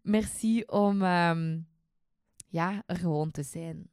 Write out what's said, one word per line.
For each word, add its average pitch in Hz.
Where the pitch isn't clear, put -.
merci 220
om, 202
ehm, 170
ja, 185
er 180
gewoon 160
te 147
zijn. 165